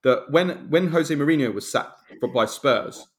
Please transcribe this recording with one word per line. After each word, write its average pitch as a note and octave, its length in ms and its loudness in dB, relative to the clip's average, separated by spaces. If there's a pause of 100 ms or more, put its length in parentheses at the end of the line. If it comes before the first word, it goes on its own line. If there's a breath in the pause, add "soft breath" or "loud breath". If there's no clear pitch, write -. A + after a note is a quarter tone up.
that B2+ 280 2
when, F3 380 0
when E3+ 200 2
Jose D#3+ 260 0
Mourinho C#3+ 400 0
was G#2 160 -10
sacked - 320 -6 (180)
b-, B2+ 140 -2
by A#2 120 2
Spurs, - 600 -2 (120)